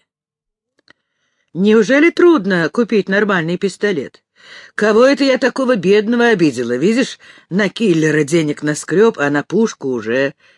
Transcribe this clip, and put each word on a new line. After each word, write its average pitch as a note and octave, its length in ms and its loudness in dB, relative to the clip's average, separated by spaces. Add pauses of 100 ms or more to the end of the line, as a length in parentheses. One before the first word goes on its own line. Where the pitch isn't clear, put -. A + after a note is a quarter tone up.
(1500)
Неужели A3+ 560 2
трудно G3 600 2
купить G#3+ 400 -2
нормальный F#3+ 500 -2
пистолет? F#3+ 640 -6 (520)
Кого A3 300 2
это C#4 180 2
я C4 140 2
такого B3+ 380 -2
бедного G#3+ 520 0
обидела? B2+ 480 0
Видишь, G#3+ 440 -2 (300)
на F#3+ 200 0
киллера D#3 540 0
денег D3+ 400 -2
наскреб, D#3 560 0
а C#3+ 100 -2
на C#3+ 140 -2
пушку G3 460 -4
уже B2 440 -4 (240)